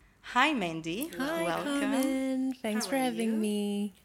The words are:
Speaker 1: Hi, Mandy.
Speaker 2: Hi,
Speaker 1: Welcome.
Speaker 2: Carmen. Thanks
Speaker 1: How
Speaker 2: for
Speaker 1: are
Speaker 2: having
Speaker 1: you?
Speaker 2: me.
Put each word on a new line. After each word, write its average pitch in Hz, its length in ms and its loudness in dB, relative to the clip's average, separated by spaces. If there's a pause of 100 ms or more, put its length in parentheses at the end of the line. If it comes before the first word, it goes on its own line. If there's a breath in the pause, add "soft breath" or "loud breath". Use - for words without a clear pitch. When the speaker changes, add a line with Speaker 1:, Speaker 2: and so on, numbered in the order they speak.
(320 soft breath)
Speaker 1:
Hi, 277 200 4
Mandy. 175 640 -2
Speaker 2:
Hi, 320 280 -2
Speaker 1:
Welcome. 285 360 0
Speaker 2:
Carmen. 262 760 0
Thanks 220 320 -2
Speaker 1:
How - 40 -6
Speaker 2:
for 277 60 2
Speaker 1:
are 262 40 2
Speaker 2:
having 226 340 0
Speaker 1:
you? - 20 0
Speaker 2:
me. 208 580 0 (100)